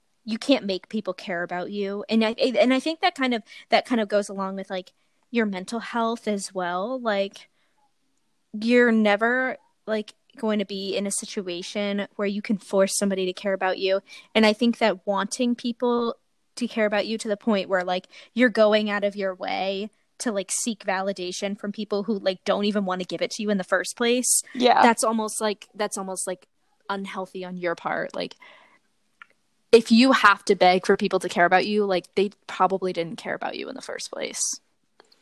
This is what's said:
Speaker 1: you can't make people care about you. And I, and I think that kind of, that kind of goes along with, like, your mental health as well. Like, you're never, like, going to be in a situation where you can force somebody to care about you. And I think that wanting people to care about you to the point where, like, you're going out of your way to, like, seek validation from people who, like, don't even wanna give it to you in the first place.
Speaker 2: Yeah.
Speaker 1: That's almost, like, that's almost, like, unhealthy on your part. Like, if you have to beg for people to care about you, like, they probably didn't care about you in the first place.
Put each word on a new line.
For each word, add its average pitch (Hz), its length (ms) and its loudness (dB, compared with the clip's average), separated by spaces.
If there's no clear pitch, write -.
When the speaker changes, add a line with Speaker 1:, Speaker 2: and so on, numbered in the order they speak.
Speaker 1:
you 220 140 -6
can't 220 280 0
make 185 220 -6
people 202 260 -6
care 175 280 -8
about 180 280 -8
you. 202 380 -6
And 220 160 2
I, 220 80 0
and 240 420 2
I 262 60 0
think 320 200 -4
that 359 140 0
kind 254 200 -2
of, 220 80 -4
that 220 160 4
kind 240 140 0
of 208 80 -2
goes 208 200 0
along 196 280 -6
with, 190 140 -10
like, 185 220 -8
your 233 160 2
mental 196 340 -6
health 226 480 -4
as 196 260 -4
well. 185 460 -4
Like, 202 480 -4
you're 233 400 4
never, 226 640 2
like, 214 260 -4
going 214 220 -2
to 196 60 -2
be 196 320 -6
in 202 100 -2
a 196 40 -4
situation 202 960 -6
where 202 120 -2
you 202 140 -4
can 208 160 -2
force 196 400 2
somebody 190 280 0
to 185 60 -4
care 196 220 -4
about 190 240 -2
you. 190 220 0
And 220 120 6
I 214 60 6
think 233 260 0
that 196 280 0
wanting 202 480 -2
people 240 600 -2
to 233 120 -4
care 214 180 0
about 208 200 0
you 220 120 -6
to 226 100 -8
the 202 80 0
point 202 320 0
where, 185 160 2
like, 185 220 -4
you're 247 160 4
going 214 400 4
out 202 140 -2
of 202 120 -2
your 190 180 -4
way 190 560 -4
to, 233 140 -4
like, 196 200 -4
seek - 320 -4
validation 190 720 -4
from 208 140 -8
people 208 300 -4
who, 208 160 -2
like, 190 260 -4
don't 202 220 2
even 208 180 0
wanna 185 200 -4
give 175 180 -6
it 175 100 -2
to 220 100 -8
you 208 80 -4
in 202 60 2
the 185 80 -2
first - 320 -2
place. 240 460 2
Speaker 2:
Yeah. 247 280 6
Speaker 1:
That's 233 200 6
almost, 220 380 -2
like, 214 340 -2
that's 202 220 -4
almost, 190 300 -6
like, 185 200 -8
unhealthy 190 540 -8
on 180 120 -10
your 175 180 -2
part. - 400 -6
Like, - 220 -8
if 233 200 8
you 254 200 8
have 202 340 4
to 202 100 4
beg 180 280 4
for 196 120 4
people 190 240 0
to 180 80 -6
care 175 180 4
about 185 200 4
you, 208 200 0
like, 180 300 -2
they 202 140 2
probably 185 440 0
didn't 170 240 -6
care 151 180 -8
about - 220 -8
you 67 120 -10
in - 80 -10
the - 40 -14
first - 300 -10
place. - 320 -8